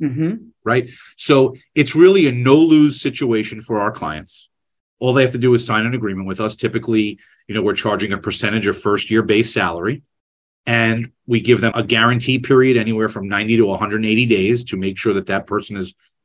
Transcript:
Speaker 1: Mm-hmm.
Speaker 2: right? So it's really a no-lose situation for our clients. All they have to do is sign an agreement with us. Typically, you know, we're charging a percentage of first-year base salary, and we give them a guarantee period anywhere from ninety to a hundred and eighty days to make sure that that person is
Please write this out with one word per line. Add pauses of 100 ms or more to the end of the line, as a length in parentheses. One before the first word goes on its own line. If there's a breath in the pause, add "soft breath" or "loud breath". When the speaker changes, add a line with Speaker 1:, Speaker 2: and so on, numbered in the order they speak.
Speaker 1:
Mm-hmm. (160)
Speaker 2:
right? (260 loud breath)
So (180 loud breath)
it's
really
a
no-lose
situation
for
our
clients. (480)
All
they
have
to
do
is
sign
an
agreement
with
us.
Typically, (300 soft breath)
you
know,
we're
charging
a
percentage
of
first-year
base
salary, (640)
and (160)
we
give
them
a
guarantee
period
anywhere
from
ninety
to
a
hundred
and
eighty
days
to
make
sure
that
that
person
is (300)